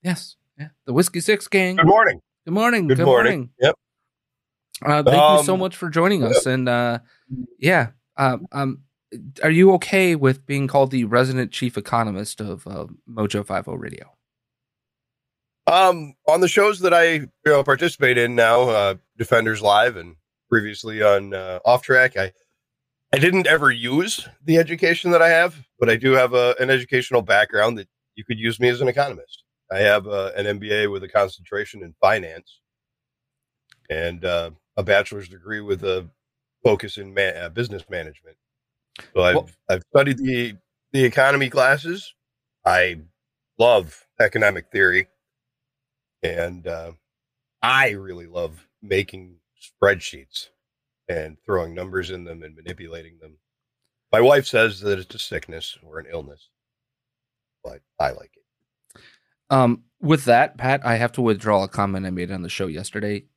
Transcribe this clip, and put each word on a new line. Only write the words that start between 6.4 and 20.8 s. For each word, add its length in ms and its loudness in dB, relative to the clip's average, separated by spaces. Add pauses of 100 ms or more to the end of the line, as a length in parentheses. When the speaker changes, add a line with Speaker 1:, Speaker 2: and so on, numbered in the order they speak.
Speaker 1:
And, 240 -2
uh, 300 -2 (580)
yeah, 300 2 (280)
uh, 220 0 (120)
um, 340 -6 (580)
are 80 2
you 220 6
okay 420 0
with 320 0
being 220 -4
called 240 2
the 100 0
resident 480 0
chief 260 -6
economist 640 -4
of, 240 -12
uh, 220 -12 (260)
Mojo 320 -4
five 220 -6
oh 80 -10
Radio? 420 -16 (1500)
Speaker 2:
Um, 480 2 (140)
on 120 4
the 60 4
shows 340 2
that 140 2
I, 100 6 (100)
you 160 -8 (140)
know, 200 4
participate 540 0
in 180 0
now, 260 6
uh, 320 2 (220)
Defenders 460 0
Live 340 4
and 180 -18 (340)
previously 540 -2